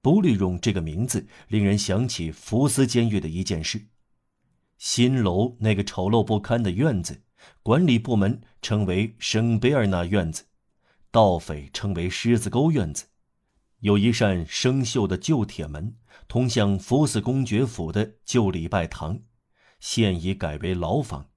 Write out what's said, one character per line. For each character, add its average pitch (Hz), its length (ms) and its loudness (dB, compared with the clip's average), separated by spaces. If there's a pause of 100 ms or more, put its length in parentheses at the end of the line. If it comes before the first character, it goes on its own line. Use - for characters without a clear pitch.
布 175 200 4
里 165 120 4
荣 92 280 0
这 110 120 0
个 95 80 -2
名 80 240 -4
字 - 220 -4 (220)
令 107 160 2
人 101 120 4
想 101 300 0
起 85 240 -6
福 123 380 0
斯 135 180 2
监 117 240 2
狱 104 80 0
的 80 100 -4
一 85 140 -4
件 82 220 -4
事。 - 240 -8 (880)
新 127 420 2
楼 104 380 0
那 107 160 2
个 98 80 -2
丑 95 260 -4
陋 110 160 2
不 110 140 0
堪 117 220 -2
的 98 120 -2
院 110 300 0
子， - 200 -12 (400)
管 143 240 2
理 120 140 6
部 117 160 0
门 101 240 2 (200)
称 104 240 -2
为 98 360 0
圣 113 400 0
贝 127 120 2
尔 123 140 2
纳 90 180 0
院 87 280 0
子， - 140 -12 (680)
盗 98 260 6
匪 73 340 -10
称 101 220 -4
为 87 160 -2
狮 117 260 2
子 113 140 -2
沟 151 220 2
院 95 200 0
子。 - 120 -10 (760)
有 101 180 4
一 107 160 4
扇 95 320 0
生 127 400 0
锈 113 220 0
的 92 100 -2
旧 120 280 0
铁 78 240 -10
门， 76 260 -10 (320)
通 127 220 0
向 101 280 2
福 139 300 2
斯 113 140 0
公 123 260 -2
爵 117 180 0
府 85 280 -6
的 107 220 -2 (100)
旧 104 260 2
礼 82 160 -6
拜 85 220 -2
堂， 80 320 -8 (580)
现 95 420 0
已 92 140 -2
改 80 240 -6
为 92 160 -4
牢 90 260 -2
房。 71 360 -10